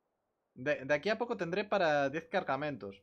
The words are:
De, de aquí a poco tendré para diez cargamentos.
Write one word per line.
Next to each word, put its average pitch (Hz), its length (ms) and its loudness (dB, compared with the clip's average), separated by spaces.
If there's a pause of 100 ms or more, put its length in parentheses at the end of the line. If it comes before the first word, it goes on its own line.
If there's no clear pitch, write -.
(640)
De, 147 80 2 (140)
de 147 60 4
aquí 147 160 0
a 220 120 2
poco 233 200 -2
tendré 175 240 -2
para 151 440 4
diez 151 160 -6 (100)
cargamentos. 135 680 -4